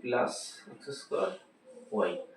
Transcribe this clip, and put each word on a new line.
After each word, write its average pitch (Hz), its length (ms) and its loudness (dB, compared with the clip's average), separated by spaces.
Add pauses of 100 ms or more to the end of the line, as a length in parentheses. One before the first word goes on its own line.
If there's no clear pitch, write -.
প্লাস 123 300 4 (400)
এক্স - 140 -16 (140)
স্কয়ার - 300 0 (640)
ওয়াই। - 180 4 (240)